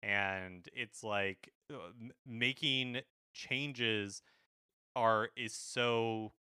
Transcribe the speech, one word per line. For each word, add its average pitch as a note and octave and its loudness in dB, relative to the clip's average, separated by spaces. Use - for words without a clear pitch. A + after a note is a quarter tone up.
and F#2+ 0
it's A#2 -8
like, G2+ 0
uh, C#3+ -8
m-, A#2+ -12
making B2+ 0
changes A#2+ -2
are, A2+ 4
is A#2+ -4
so A2+ 0